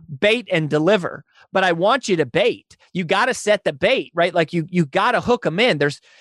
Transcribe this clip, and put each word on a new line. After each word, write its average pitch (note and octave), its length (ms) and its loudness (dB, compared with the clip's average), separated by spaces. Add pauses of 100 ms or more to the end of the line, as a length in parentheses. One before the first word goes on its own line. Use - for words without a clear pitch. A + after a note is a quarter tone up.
(200)
bait A3 320 0
and D#3+ 180 0
deliver. D#3+ 540 0 (300)
But F#3+ 100 2
I F3+ 80 2
want G3+ 360 0
you F#3 100 2
to D3+ 80 0
bait. D#3+ 520 -2 (160)
You F3+ 100 -4
gotta G#3 300 0
set G#3 300 -2
the D#3+ 100 -2
bait, F3+ 400 -2
right? E3+ 200 0
Like, E3+ 200 0
you, E3 160 -2
you F3 160 0
gotta G3 360 0
hook A#3 240 -2
'em E3 140 -2
in. A3 180 2
There's, C#3+ 240 0 (200)